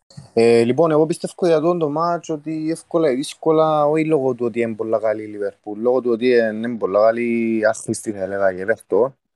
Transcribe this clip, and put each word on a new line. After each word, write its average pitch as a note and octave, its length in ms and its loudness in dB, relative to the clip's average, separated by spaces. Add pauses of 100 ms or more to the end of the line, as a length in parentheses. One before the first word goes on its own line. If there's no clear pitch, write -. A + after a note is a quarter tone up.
(320)
Ε, A#2 320 6
λοιπόν, C#3 260 2
εγώ D#3 160 4
πιστεύω F3 400 -4
για D#3+ 140 4
τον F3 180 0
το D#3 120 -2
μάτς E3 380 -4
ότι D#3 420 -6
εύκολα D#3+ 400 -2
ή B2+ 40 0
δύσκολα, D#3 720 0
όχι D#3 180 2
λόγω C#3 300 0
του A#2+ 120 -4
ότι A2+ 140 -4
είναι A2+ 140 -2
πολλά A2 240 -2
καλή A2 240 -2
η G#2+ 120 -14
Liverpool, G2+ 420 -8
λόγω B2 240 0
του A#2+ 100 -2
ότι A#2 160 0
είναι, A#2 260 4
είναι A2+ 240 -6
πολλά G2 240 0
καλή, A2+ 680 2
άχρηστη A2 460 -4
θα G2+ 100 -8
έλεγα, F#2+ 320 0
και F2+ 80 -8
γι' G2+ 80 -4
αυτό, A2 460 0 (200)